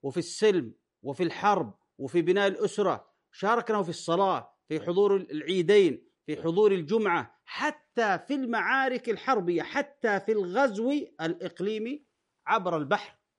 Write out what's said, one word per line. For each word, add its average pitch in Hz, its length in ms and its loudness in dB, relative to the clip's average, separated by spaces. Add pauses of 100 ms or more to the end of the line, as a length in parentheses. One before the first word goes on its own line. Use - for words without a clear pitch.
وفي 139 140 -8
السلم 170 560 0 (300)
وفي 139 200 -4
الحرب 175 500 0 (240)
وفي 170 240 -2
بناء 185 260 4
الأسرة، 190 640 -2 (200)
شاركناه 220 500 0
في 170 80 -4
الصلاة، 170 680 -2 (100)
في 156 120 -4
حضور 196 360 2
العيدين، 175 920 2 (200)
في 151 160 -6
حضور 190 300 4
الجمعة، 185 640 0 (120)
حتى 233 800 -2
في 269 60 -4
المعارك 247 760 -2
الحربية، 180 520 0
حتى 226 580 -2
في 196 120 -2
الغزو 220 600 0 (300)
الإقليمي 208 840 -6 (400)
عبر 180 320 0
البحر، 151 400 -4 (220)